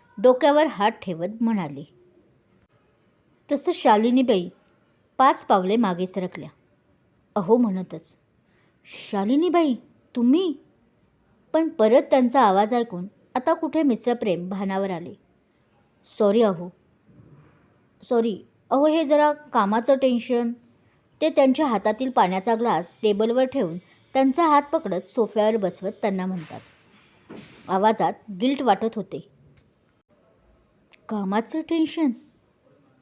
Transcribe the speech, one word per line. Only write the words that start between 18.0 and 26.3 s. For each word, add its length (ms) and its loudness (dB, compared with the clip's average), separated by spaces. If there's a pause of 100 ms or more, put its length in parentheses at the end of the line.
सॉरी 300 -2 (320)
अहो, 160 2
हे 180 2
जरा 280 2
कामाचं 640 0
टेन्शन." 580 0 (680)
ते 80 2
त्यांच्या 380 2
हातातील 440 -2
पाण्याचा 440 0
ग्लास 480 -2
टेबलवर 420 0
ठेवून 340 -4 (360)
त्यांचा 320 2
हात 160 4
पकडत 460 -4
सोफ्यावर 480 0
बसवत 360 -6 (100)
त्यांना 240 -2
म्हणतात, 340 -10 (1080)